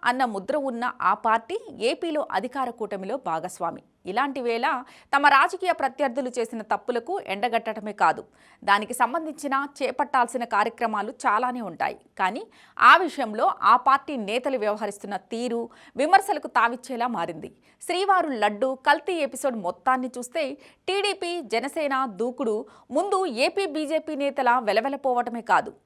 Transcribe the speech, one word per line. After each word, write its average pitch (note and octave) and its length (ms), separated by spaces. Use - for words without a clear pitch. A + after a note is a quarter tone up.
అన్న B3+ 140
ముద్ర G3+ 220
ఉన్న A#3 200
ఆ - 20
పార్టీ A3+ 320
ఏపీలో D#4 320
అధికార B3+ 300
కూటమిలో G3+ 360
భాగస్వామి. E3 540
ఇలాంటి C4+ 340
వేళ A#3+ 220
తమ C#4+ 200
రాజకీయ F4 460
ప్రత్యర్థులు C4 580
చేసిన A3+ 320
తప్పులకు A#3 440
ఎండగట్టడమే A3 680
కాదు, D#3+ 220
దానికి G#3 320
సంబంధించిన C#4+ 540
చేపట్టాల్సిన C4 640
కార్యక్రమాలు A3 580
చాలానే B3 440
ఉంటాయి. D#3 300
కానీ G3 220
ఆ B3+ 160
విషయంలో B3 420
ఆ - 20
పార్టీ C#4 260
నేతలు B3+ 340
వ్యవహరిస్తున్న G#3 520
తీరు A#3 260
విమర్శలకు E4+ 560
తావిచ్చేలా A#3+ 600
మారింది. E3+ 340
శ్రీవారు F4+ 460
లడ్డు G#3 260
కల్తీ D#4+ 260
ఎపిసోడ్ B3+ 280
మొత్తాన్ని B3+ 480
చూస్తే B3 280
టీడీపీ, F#4+ 440
జనసేన C#4 400
దూకుడు B3 340
ముందు G4 220
ఏపీ G4 200
బీజేపీ D#4 460
నేతల C4+ 260
వెలవెలపోవటమే A#3+ 720
కాదు D#3+ 180